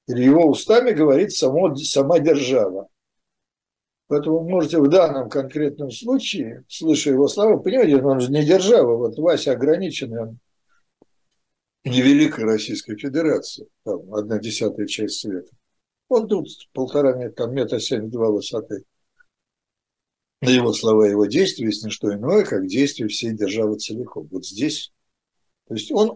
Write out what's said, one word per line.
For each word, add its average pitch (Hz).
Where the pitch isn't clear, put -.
Или 123
его 156
устами 240
говорит 156
само, 151
сама 143
держава. 127
Поэтому 151
вы 165
можете 170
в 143
данном 147
конкретном 143
случае, 156
слыша 151
его 135
слова, 202
понимаете, 175
он 135
же 123
не 151
держава, 175
вот 117
Вася 147
ограниченный, 135
он 113
не 127
Великая 143
Российская 107
Федерация, 143
там, 92
одна 107
десятая 107
часть -
света. 92
Он 226
тут 190
полтора 131
метра, 123
там, 120
метр 123
семьдесят 110
два 113
высоты. 104
На 131
его 123
слова, 110
его 101
действия 123
есть 107
не 110
что 104
иное, 143
как 95
действие 120
всей 113
державы 107
целиком. 107
Вот 92
здесь. -
То 110
есть -
он 220